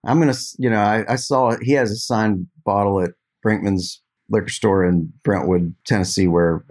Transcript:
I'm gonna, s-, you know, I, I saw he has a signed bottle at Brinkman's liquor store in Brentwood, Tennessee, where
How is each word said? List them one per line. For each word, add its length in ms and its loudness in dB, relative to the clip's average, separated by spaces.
I'm 140 2
gonna, 120 4
s-, 260 -8
you 120 0
know, 100 2
I, 340 0
I 40 2
saw 440 0
he 120 0
has 180 2
a 40 -4
signed 520 -2
bottle 360 2
at 100 -2
Brinkman's 560 -2
liquor 200 -2
store 360 0
in 260 0
Brentwood, 520 0
Tennessee, 420 0
where 440 2